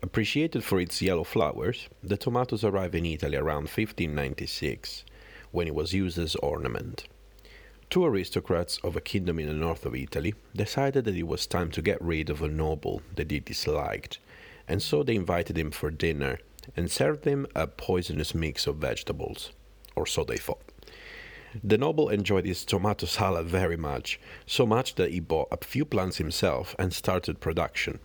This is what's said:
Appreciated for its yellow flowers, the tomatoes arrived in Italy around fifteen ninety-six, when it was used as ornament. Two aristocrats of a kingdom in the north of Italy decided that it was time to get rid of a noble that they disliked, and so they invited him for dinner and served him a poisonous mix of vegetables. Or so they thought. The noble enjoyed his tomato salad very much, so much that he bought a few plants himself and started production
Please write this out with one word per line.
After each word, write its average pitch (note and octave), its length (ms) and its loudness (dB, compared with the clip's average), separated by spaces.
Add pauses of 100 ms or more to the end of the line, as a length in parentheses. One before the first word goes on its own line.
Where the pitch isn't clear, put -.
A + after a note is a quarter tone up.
Appreciated C#3+ 600 0
for G2 160 2
its F2 220 -2
yellow F2+ 220 4
flowers, - 640 0 (160)
the G2 140 0
tomatoes B2 460 0
arrived F#2+ 300 2
in E2+ 140 2
Italy D2+ 300 0
around D2 340 0
fifteen F2 420 -2
ninety-six, - 920 -4 (480)
when F2 140 0
it D#2 80 -4
was D#2 200 -2
used F#2 260 0
as D#2+ 160 0
ornament. C#2+ 720 -4 (840)
Two F3+ 160 6
aristocrats F#2 760 2
of D2+ 120 -2
a E2 60 -2
kingdom F2 380 0
in D2+ 80 -2
the D2+ 60 0
north D#2+ 320 0
of B1 100 -2
Italy D#2 400 -2 (200)
decided C3+ 500 2
that G2+ 100 2
it E2+ 120 -2
was D#2 200 -2
time F2 240 0
to E2+ 100 -4
get F2+ 200 2
rid D#2+ 280 0
of D2 140 0
a D2+ 40 0
noble D#2 540 0 (140)
that D#2+ 140 -2
they D2 100 2
disliked, - 800 -2 (480)
and G2+ 140 0
so D3 200 2
they B2+ 140 4
invited F2 420 2
him D#2 140 -2
for - 180 -2
dinner D2 500 0 (360)
and F2 160 0
served D3 340 2
him C#3 300 0
a D#2+ 100 2
poisonous E2+ 680 -2
mix D#2+ 320 0
of D2 80 0
vegetables. - 760 -6 (440)
Or D#2 120 -2
so - 160 0
they - 140 -2
thought. - 260 -6 (1000)
The G#2+ 140 4
noble D3+ 320 4
enjoyed G2 380 2
his F2+ 180 -2
tomato G2+ 400 2
salad F2 400 2
very E2+ 320 2
much, D2 420 -4 (280)
so - 180 4
much A2+ 300 2
that F2 160 2
he F2+ 80 0
bought D#2+ 320 0
a - 120 -6
few C#3+ 220 -2
plants F#2 320 0
himself D2+ 640 0
and F#2 120 2
started - 480 0
production - 640 -2